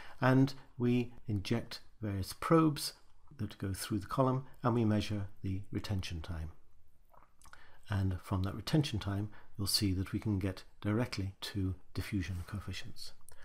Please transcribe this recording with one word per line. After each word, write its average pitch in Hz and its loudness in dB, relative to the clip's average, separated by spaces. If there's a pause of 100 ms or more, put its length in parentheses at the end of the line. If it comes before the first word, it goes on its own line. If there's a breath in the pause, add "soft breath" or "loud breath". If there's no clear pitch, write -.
(200 loud breath)
and 131 8 (240 loud breath)
we 123 2 (160)
inject 107 0 (220)
various 98 -2
probes 160 4 (460)
that 104 -6
go 98 -2
through 107 -2
the 104 -6
column, 131 2 (200 loud breath)
and 120 4
we 117 6
measure 104 2 (140)
the 98 -2 (100)
retention 92 -2
time. 80 -6 (1400 loud breath)
And 95 2
from 95 0
that 95 0
retention 113 2
time, 101 -2 (280 loud breath)
you'll 98 0
see 98 4
that 92 0
we 104 0
can 101 2
get 95 -2 (180)
directly 104 0
to 92 -2 (180)
diffusion 92 -2
coefficients. - -4 (320 loud breath)